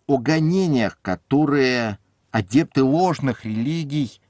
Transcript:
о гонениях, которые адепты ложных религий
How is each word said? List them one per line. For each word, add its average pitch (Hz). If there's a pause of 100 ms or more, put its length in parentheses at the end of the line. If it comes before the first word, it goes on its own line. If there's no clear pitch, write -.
о 143
гонениях, 156
которые 127 (340)
адепты 127
ложных 143
религий 139